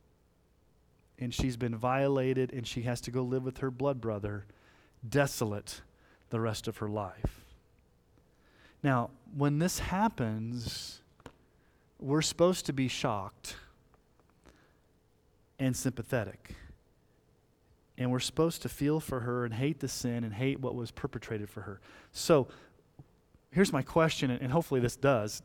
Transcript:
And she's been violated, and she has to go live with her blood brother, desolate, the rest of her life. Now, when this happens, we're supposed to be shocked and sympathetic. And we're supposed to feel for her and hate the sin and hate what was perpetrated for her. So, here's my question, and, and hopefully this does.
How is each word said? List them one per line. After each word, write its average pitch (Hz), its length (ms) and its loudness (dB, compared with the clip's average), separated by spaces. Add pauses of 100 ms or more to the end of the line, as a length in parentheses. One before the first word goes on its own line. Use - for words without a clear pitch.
(1200)
And 123 140 -4
she's 127 240 0
been 117 200 -2
violated, 131 760 2
and 123 140 -6
she - 160 -4
has 120 200 -2
to 120 100 -6
go 127 100 0
live 127 220 -2
with 127 140 -6
her 135 120 -2
blood 127 300 -2
brother, 104 460 -4 (600)
desolate, 120 760 0 (480)
the 117 100 0
rest 110 260 -2
of 113 120 -6
her 107 100 -4
life. 104 540 -4 (1400)
Now, 127 280 4 (260)
when 143 220 4
this 175 200 2
happens, 120 1200 -2 (1000)
we're 143 220 2
supposed 175 440 4
to 160 60 0
be 131 160 2
shocked - 680 -4 (2000)
and 131 180 2
sympathetic. 117 800 -2 (1400)
And 127 140 0
we're 127 100 2
supposed - 420 0
to 123 60 -6
feel 147 320 0
for 131 200 -4
her 123 240 -2
and 113 100 -4
hate 135 260 0
the 131 80 -4
sin 120 360 -4
and 107 100 -6
hate 135 260 0
what 131 140 -4
was 120 160 -6
perpetrated 107 580 -6
for - 120 -12
her. 98 200 -12 (300)
So, - 380 4 (1000)
here's 190 220 4
my 135 100 2
question, 156 480 2
and, 123 120 -2
and 131 80 -2
hopefully 143 300 2
this 120 160 2
does. 117 480 2